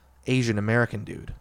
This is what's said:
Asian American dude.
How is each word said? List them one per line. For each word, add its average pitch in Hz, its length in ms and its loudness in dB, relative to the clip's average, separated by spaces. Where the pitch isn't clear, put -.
Asian 123 300 2
American 110 460 2
dude. - 380 -12